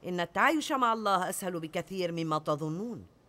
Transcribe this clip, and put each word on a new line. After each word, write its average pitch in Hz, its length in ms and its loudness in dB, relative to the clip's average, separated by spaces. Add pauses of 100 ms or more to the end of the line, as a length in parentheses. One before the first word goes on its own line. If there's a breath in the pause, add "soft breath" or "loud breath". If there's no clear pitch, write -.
إن 180 140 0
التعايش 262 520 2
مع 247 200 4
الله 202 360 2
أسهل 180 320 -4
بكثير 175 520 -4
مما 160 260 0
تظنون. 156 680 -4 (220)